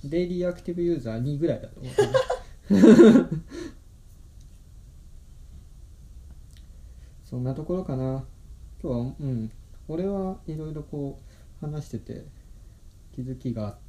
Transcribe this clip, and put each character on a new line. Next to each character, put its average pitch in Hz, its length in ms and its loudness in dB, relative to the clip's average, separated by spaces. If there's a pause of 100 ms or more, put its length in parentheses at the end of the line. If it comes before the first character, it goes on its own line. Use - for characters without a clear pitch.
デ 165 180 0
イ 175 60 -2
リ 175 100 -2
ー 180 100 0
ア 175 40 0
ク 175 100 -16
テ 175 100 -6
ィ - 20 -10
ブ 175 80 -2
ユ 170 120 2
ー 143 60 -2
ザ 117 120 -6
ー 113 60 -4
二 139 200 -2
ぐ 165 80 2
ら 127 100 0
い - 40 -10
だ - 80 -12
と - 120 -18
思 127 100 -10
う。 - 40 -10
<laughs> - 1500 8 (3750)
そ 127 140 -8
ん 123 60 -4
な 131 100 -2
と 156 100 -8
こ 175 100 -2
ろ 185 100 -2
か 139 120 -4
な。 131 280 -4 (580)
今 139 120 -2
日 120 140 -2
は、 135 100 -10
う 147 60 -8
ん。 113 260 -4 (380)
俺 170 180 -2
は 190 400 -4
い 156 100 -8
ろ 156 140 -8
い 151 40 -8
ろ 151 80 -8
こ 143 380 -8
う - 460 -16
話 147 200 -6
し - 40 -18
て 110 80 -4
て - 280 -12 (840)
気 127 100 -8
づ 127 140 -8
き 127 160 -4
が 110 160 -4
あ 101 40 -6
っ - 40 -20 (120)